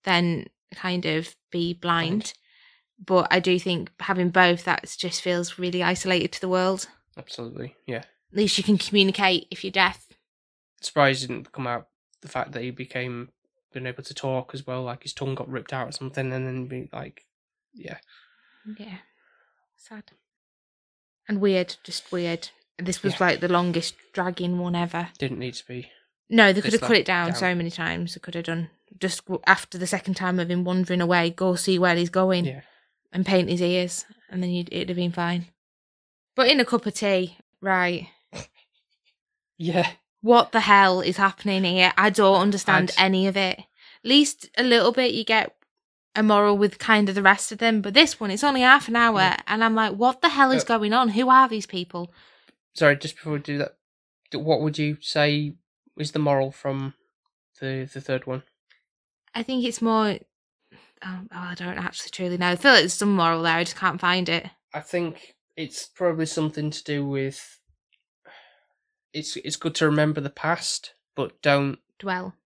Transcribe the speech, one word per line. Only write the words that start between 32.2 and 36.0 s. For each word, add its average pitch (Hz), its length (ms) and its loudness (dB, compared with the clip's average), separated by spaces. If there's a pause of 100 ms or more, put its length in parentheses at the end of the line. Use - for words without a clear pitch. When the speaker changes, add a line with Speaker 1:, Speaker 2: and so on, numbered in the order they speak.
Speaker 2:
Yeah. 135 160 -8 (500)
Speaker 1:
and 180 140 -2
paint 185 240 2
his 175 120 0
ears, 180 440 -2 (240)
and 185 120 -6
then 180 100 -4
you'd, 175 200 -4
it'd 180 180 -6
have 180 60 -4
been 175 160 -2
fine. 175 360 -4 (880)